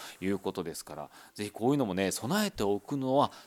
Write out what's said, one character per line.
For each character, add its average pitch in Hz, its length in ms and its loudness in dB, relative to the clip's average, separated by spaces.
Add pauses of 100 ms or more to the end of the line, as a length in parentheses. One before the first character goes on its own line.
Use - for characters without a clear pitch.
(200)
い 92 80 -2
う 98 100 2
こ 95 140 -4
と 92 100 -4
で 80 120 -6
す - 100 -10
か 76 100 -12
ら、 73 160 -10 (240)
ぜ 104 100 -6
ひ 101 60 -6
こ 117 200 2
う - 20 6
い 147 40 4
う - 20 2
の 131 80 2
も 92 80 -2
ね、 95 160 2
備 190 360 0
え 190 40 -2
て - 140 -4
お 101 160 2
く - 180 -6
の 131 180 2
は 131 160 4 (140)